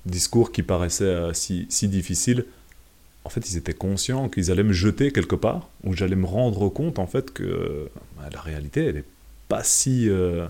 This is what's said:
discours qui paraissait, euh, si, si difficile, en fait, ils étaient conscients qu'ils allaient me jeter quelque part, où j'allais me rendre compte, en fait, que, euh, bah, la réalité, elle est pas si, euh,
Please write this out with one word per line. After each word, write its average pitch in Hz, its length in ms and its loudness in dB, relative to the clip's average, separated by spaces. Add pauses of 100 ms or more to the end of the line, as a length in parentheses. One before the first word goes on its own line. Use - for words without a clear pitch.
discours 90 460 2
qui - 120 0
paraissait, 87 420 0
euh, 85 280 2
si, 90 360 -4
si - 180 0
difficile, 98 580 0 (800)
en - 40 -12
fait, - 220 -6
ils 87 60 -2
étaient 80 160 -4
conscients 117 560 -2
qu'ils 90 200 0
allaient 92 140 4
me 107 100 6
jeter 104 380 4
quelque 98 240 2
part, 117 320 0 (160)
où 95 100 0
j'allais 92 220 0
me 92 100 2
rendre 101 440 2
compte, 147 280 -2
en 95 80 -2
fait, 127 260 -4
que, - 120 -8
euh, 85 480 -4 (260)
bah, 71 140 -12
la - 100 -12
réalité, 76 440 -4
elle 85 120 -2
est 71 80 -8 (440)
pas 104 120 -2
si, 127 480 2
euh, 90 400 2